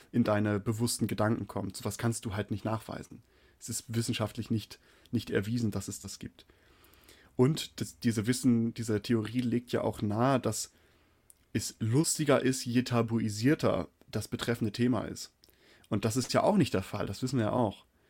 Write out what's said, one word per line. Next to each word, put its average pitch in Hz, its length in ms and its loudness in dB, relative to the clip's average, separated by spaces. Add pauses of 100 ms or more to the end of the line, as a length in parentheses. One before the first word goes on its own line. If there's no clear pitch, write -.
(120)
in 120 120 4
deine 104 360 4
bewussten 113 480 0
Gedanken 107 400 0
kommt. 95 280 -6
Sowas - 220 -6
kannst 117 280 -2
du 98 100 -6
halt 104 160 -4
nicht 104 120 -4
nachweisen. - 600 -8 (360)
Es - 100 -12
ist - 180 -8
wissenschaftlich 117 640 -4
nicht, - 280 -4 (300)
nicht - 220 -4
erwiesen, 113 400 0
dass 98 160 -6
es - 120 -10
das - 200 -14
gibt. - 260 -14 (920)
Und - 460 2
das, - 180 -8
diese 110 280 2
Wissen, 120 480 2
diese 110 260 0
Theorie 113 400 0
legt 120 300 -2
ja 113 100 0
auch 110 220 -2
nahe, 117 360 2
dass - 320 -4 (840)
es - 260 -4
lustiger 143 600 2
ist, 131 260 0
je 123 180 2
tabuisierter 113 1040 0 (240)
das 110 160 -4
betreffende 120 440 -2
Thema 120 340 0
ist. - 280 -12 (560)
Und 107 160 0
das 113 120 0
ist 123 160 -2
ja 120 100 4
auch 208 120 4
nicht 175 200 4
der 95 80 0
Fall, 101 240 -6
das 101 160 -6
wissen 131 160 0
wir 110 60 2
ja 104 60 0
auch. 110 340 0 (240)